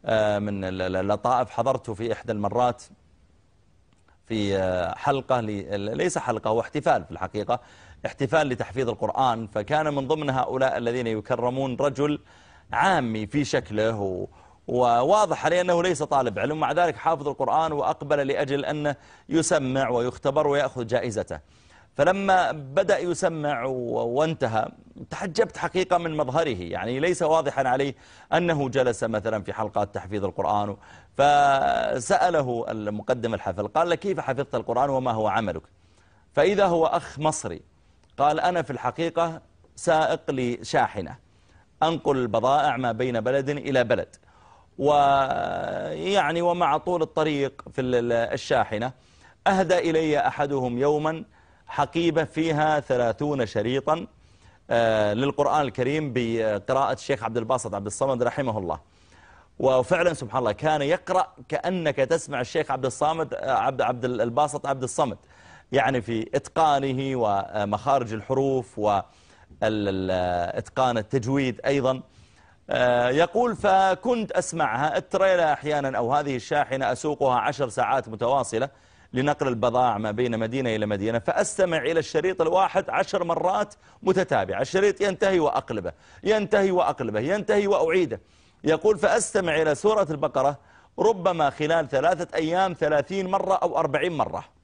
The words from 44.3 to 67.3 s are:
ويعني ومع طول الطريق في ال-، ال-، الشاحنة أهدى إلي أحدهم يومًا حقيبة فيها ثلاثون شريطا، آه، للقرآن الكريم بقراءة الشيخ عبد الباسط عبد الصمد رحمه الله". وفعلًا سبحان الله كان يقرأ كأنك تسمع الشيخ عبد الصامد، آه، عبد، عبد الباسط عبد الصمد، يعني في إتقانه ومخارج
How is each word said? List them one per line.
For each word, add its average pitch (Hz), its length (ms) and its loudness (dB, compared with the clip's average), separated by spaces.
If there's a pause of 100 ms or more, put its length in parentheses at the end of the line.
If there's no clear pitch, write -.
ويعني 143 1600 0
ومع 170 340 2
طول 175 260 -2
الطريق 151 600 -2 (100)
في - 80 -4
ال-، 127 140 0
ال-، 120 380 2
الشاحنة 120 600 0 (540)
أهدى 185 320 4
إلي 160 480 2
أحدهم 131 520 -2
يومًا 151 460 0 (420)
حقيبة 160 580 0
فيها 156 560 0
ثلاثون 123 680 0
شريطا، 131 600 -2 (640)
آه، 110 440 4
للقرآن 143 460 2
الكريم 139 540 -2
بقراءة 113 760 0
الشيخ - 320 -4
عبد 113 120 -4
الباسط 117 380 -2
عبد 101 120 -6
الصمد 127 360 0
رحمه 117 360 2
الله". 82 220 -4 (800)
وفعلًا 151 560 4
سبحان 123 240 -4
الله 110 140 2
كان 151 300 0
يقرأ 170 440 0 (220)
كأنك 165 480 -2
تسمع 139 440 0
الشيخ 147 300 -2
عبد 131 160 -2
الصامد، 156 480 -2
آه، - 180 -4
عبد، 123 280 0
عبد 120 240 0
الباسط 127 640 0
عبد 135 160 -4
الصمد، 127 360 -2 (540)
يعني 127 300 2
في 113 320 -4
إتقانه 135 840 0
ومخارج 104 960 0